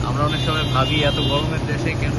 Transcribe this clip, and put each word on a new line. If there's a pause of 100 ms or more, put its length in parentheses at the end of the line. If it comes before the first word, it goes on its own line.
আমরা
অনেক
সময়
ভাবি
এত
গরমের
দেশে
কেন